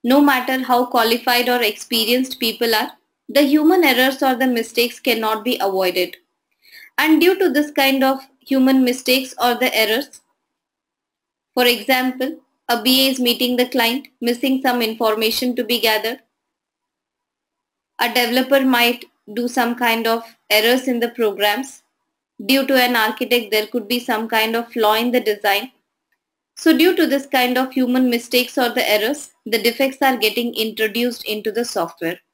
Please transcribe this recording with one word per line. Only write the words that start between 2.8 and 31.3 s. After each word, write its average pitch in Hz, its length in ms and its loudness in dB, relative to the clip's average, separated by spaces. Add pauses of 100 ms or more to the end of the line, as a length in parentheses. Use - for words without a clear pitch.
the 269 140 4
human 311 420 4
errors 262 360 2
or 262 140 2
the 254 140 0
mistakes 233 500 -2
cannot 220 460 -2
be 247 160 -2
avoided. 185 560 -2 (840)
And 311 220 4
due 349 180 4
to 359 120 2
this 294 200 0
kind 269 320 2
of 262 160 2 (220)
human 262 420 2
mistakes 254 580 0
or 240 140 2
the 247 180 -2
errors, 220 500 -2 (1300)
for 247 120 2
example, 254 760 -2 (280)
a 233 140 -2
B 262 240 2
A 269 60 2
is 262 80 -6
meeting 247 360 0
the 247 120 0
client, 247 400 -2 (120)
missing 254 400 -2
some 247 220 0
information 226 720 -2
to 247 80 -4
be 226 160 -2
gathered. 220 420 -2 (1800)
A 240 80 0
developer 247 560 2
might 240 400 2 (280)
do 240 140 -4
some 240 300 -2
kind 226 320 -2
of 226 160 -2 (260)
errors 240 380 2
in 240 100 -2
the 233 120 -2
programs. 208 760 -2 (600)
Due 269 220 0
to 269 80 0
an 247 220 2
architect, 226 560 -2
there 214 160 0
could 226 180 -6
be 240 140 -4
some 226 280 -4
kind 226 280 -2
of 233 160 -6
flaw 220 220 2
in 233 180 0
the 240 80 2
design. 208 500 -2 (840)
So 320 200 2
due 339 200 4
to 320 100 2
this 269 200 -2
kind 247 300 0
of 262 160 -2
human 254 380 0
mistakes 240 480 -2
or 240 100 2
the 233 200 -2
errors, 214 420 -2 (160)
the 214 160 -4
defects 262 400 -2
are 262 140 2
getting 214 380 -2
introduced 220 680 -4
into 214 280 -6